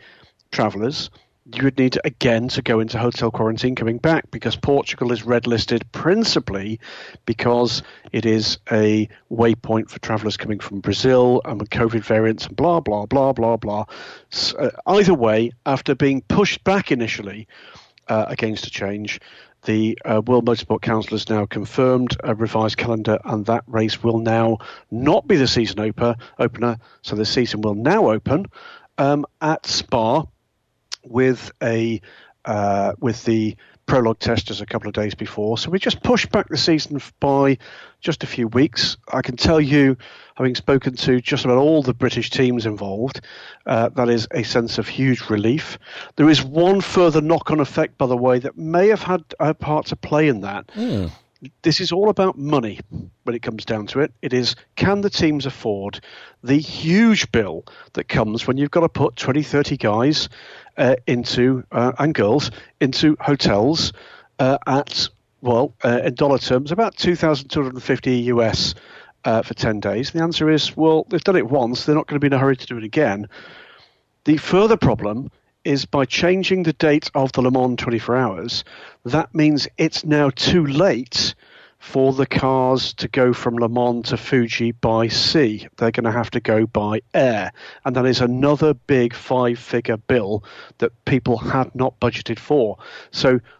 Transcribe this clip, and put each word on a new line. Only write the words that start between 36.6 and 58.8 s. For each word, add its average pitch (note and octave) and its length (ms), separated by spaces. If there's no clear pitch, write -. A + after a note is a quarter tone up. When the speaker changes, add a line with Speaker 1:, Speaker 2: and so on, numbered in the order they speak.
Speaker 1:
f-, - 220
by C#3 380
just - 220
a C3 40
few A#2 200
weeks. B2 500
I B2 120
can B2 120
tell D#3+ 240
you, C#3 380
having B2+ 180
spoken C3 440
to B2+ 220
just - 240
about B2+ 140
all D3+ 240
the B2+ 140
British A#2+ 340
teams B2 380
involved, G#2 540
uh, A#2 240
that A#2+ 200
is A#2 220
a B2 120
sense A#2 340
of A2+ 100
huge C3+ 440
relief. A2 480
There D#3 120
is C#3 140
one F3 380
further E3+ 380
knock-on D#3 420
effect, - 360
by C#3+ 80
the B2 100
way, B2 220
that B2+ 180
may E3+ 340
have G#3 120
had F3+ 220
a D3+ 160
part D3+ 320
to - 80
play D3+ 320
in A2+ 140
that. - 340
Speaker 2:
Hmm. F3 320
Speaker 1:
This D#3+ 180
is F3 100
all G3 180
about F#3+ 280
money C3+ 420
when A#2+ 120
it A2+ 60
comes A2 240
down G#2+ 220
to C3 140
it. - 200
It B2+ 100
is, B2 240
can G3+ 260
the G3 80
teams D3+ 380
afford G2+ 520
the C3+ 160
huge F#3+ 720
bill F#2 340
that - 140
comes A2 380
when C3 120
you've C#3+ 120
got E3+ 120